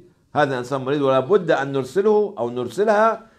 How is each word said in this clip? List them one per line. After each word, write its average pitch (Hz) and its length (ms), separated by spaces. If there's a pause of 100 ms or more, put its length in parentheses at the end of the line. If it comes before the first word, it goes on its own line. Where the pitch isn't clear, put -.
(340)
هذا 139 240
إنسان 131 220
مريض، 139 220
ولا 131 180
بد 170 300
أن 139 220
نرسله 202 640
أو 120 120
نرسلها 208 760 (120)